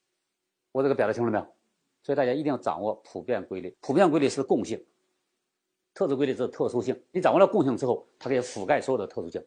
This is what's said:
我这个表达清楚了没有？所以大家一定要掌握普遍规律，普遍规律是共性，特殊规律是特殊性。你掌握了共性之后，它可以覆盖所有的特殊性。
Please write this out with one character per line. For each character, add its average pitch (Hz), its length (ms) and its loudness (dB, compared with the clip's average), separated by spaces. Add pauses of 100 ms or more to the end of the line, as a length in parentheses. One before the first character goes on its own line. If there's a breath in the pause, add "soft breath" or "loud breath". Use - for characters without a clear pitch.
(760)
我 131 80 2
这 143 60 2
个 135 60 2
表 123 120 2
达 110 60 2
清 113 100 -4
楚 120 40 2
了 113 40 2
没 107 80 2
有？ 92 80 -4 (560)
所 143 100 -4
以 139 40 0
大 139 80 2
家 123 80 2
一 147 100 -2
定 147 80 -2
要 131 80 -2
掌 87 240 -4
握 107 220 -2
普 - 180 -12
遍 107 240 -2
规 95 140 -8
律， 90 200 -10
普 - 140 -4
遍 180 160 6
规 156 80 2
律 139 100 2
是 139 140 -2
共 135 220 0
性， - 200 -8 (1120)
特 185 140 0
殊 139 80 0
规 139 100 0
律 131 80 -2
是 123 140 -2
特 131 200 -4
殊 120 140 -2
性。 127 180 -4 (120)
你 185 80 -2
掌 135 120 4
握 156 60 4
了 190 80 8
共 202 160 2
性 131 140 0
之 131 100 -4
后， 120 180 0 (140)
它 - 100 -10
可 131 60 0
以 123 60 2
覆 110 240 -8
盖 123 160 2
所 131 100 -4
有 127 80 0
的 95 80 -4
特 95 160 -8
殊 85 80 -12
性。 - 160 -8